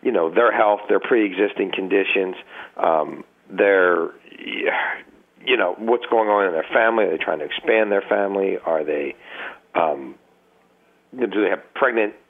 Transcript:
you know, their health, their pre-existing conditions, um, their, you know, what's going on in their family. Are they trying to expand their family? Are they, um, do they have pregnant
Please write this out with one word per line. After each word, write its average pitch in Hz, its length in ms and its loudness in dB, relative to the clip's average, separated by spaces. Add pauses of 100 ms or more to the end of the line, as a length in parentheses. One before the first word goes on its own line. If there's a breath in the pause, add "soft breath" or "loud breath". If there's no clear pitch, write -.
you 131 100 0
know, 85 200 2
their 117 200 4
health, 104 360 4
their 131 120 4
pre-existing 101 720 0
conditions, 95 640 0 (400 loud breath)
um, 78 480 0 (260)
their, 92 600 2 (1300 loud breath)
you 127 120 2
know, 92 220 0
what's 117 280 0
going 110 220 2
on 101 180 4
in 90 60 0
their 80 200 -2
family. 113 340 2
Are 87 40 0
they 80 80 -2
trying 76 220 -4
to 73 60 -6
expand 110 440 0
their 98 120 2
family? 98 640 -2
Are 80 200 0
they, 71 320 -6 (580 loud breath)
um, 71 400 -2 (1040)
do 107 240 0
they 95 80 2
have - 240 -6
pregnant 113 400 0 (160)